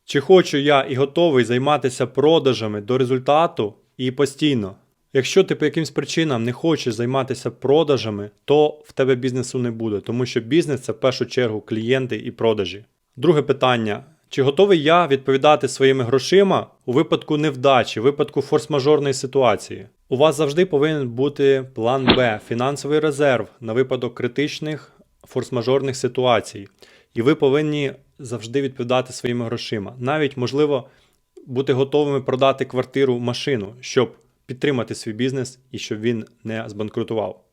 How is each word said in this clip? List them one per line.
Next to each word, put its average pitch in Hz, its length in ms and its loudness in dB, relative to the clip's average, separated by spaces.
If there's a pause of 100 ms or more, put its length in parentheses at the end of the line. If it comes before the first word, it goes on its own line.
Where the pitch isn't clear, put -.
Чи - 140 -4
хочу 175 380 4
я 139 260 2
і 139 120 -6
готовий 139 500 2
займатися 131 640 0
продажами 127 760 2
до 123 160 -2
результату 131 760 0 (240)
і 127 140 -4
постійно? 131 640 -2 (380)
Якщо 139 300 2
ти 151 120 -4
по 156 100 -2
якимсь 151 260 -2
причинам 143 520 -2
не 120 80 -2
хочеш 135 420 -2
займатися 123 580 -4
продажами, 120 760 0 (160)
то 147 220 4 (180)
в - 60 -20
тебе 131 240 2
бізнесу 127 440 -4
не 120 120 -2
буде, 113 280 -4
тому 120 260 -4
що 123 140 -4
бізнес — 139 420 0
це - 100 -6
в - 80 -12
першу 127 260 0
чергу 110 360 -2
клієнти 117 540 -2
і 117 160 -10
продажі. 104 540 -2 (300)
Друге 147 260 2
питання. 123 640 0 (300)
Чи 139 100 0
готовий 160 400 4
я 165 240 4
відповідати 139 600 2
своїми 135 360 2
грошима 135 640 2 (180)
у 123 80 -2
випадку 151 440 0
невдачі, 135 640 2
у 107 40 -2
випадку 143 380 0
форс-мажорної 143 720 2
ситуації? 117 720 0 (220)
У 123 80 -2
вас 147 180 4
завжди 151 300 0
повинен 147 440 0
бути 135 640 0
план 123 320 0
Б, 120 420 2
фінансовий 139 520 -2
резерв 139 480 0 (140)
на 113 120 -6
випадок 123 420 -2
критичних 147 760 -6 (420)
форс-мажорних 127 600 -2
ситуацій. 120 760 -2 (460)
І 117 80 -2
ви 147 140 4
повинні 147 580 0 (260)
завжди 120 420 -6
відповідати 127 520 -4
своїми 120 320 -4
грошима. 113 540 -8
Навіть, 139 380 -2
можливо, 135 520 0 (580)
бути 135 260 -2
готовими 139 480 0
продати 131 440 0
квартиру, 127 540 0
машину, 120 600 -4
щоб - 340 0 (300)
підтримати 127 500 -4
свій 113 180 -10
бізнес 127 460 -4 (120)
і 107 60 -12
щоб 107 220 -10
він 113 260 -2 (180)
не 110 240 -8
збанкрутував. 107 840 -6